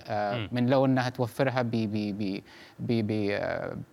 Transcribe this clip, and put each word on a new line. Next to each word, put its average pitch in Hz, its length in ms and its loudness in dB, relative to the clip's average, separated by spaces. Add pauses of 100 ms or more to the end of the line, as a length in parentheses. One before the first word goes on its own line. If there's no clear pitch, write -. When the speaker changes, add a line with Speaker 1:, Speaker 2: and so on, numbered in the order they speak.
Speaker 1:
آه، 104 300 -2
Speaker 2:
مم. 110 140 -6
Speaker 1:
من 123 180 2
لو 135 160 6
أنها 127 240 2
توفرها 127 520 0
ب-، 117 100 0
ب-، 104 460 0
ب-، 98 240 -2 (380)
ب-، 113 280 0
ب-، 107 240 0
آه، 87 460 -4 (160)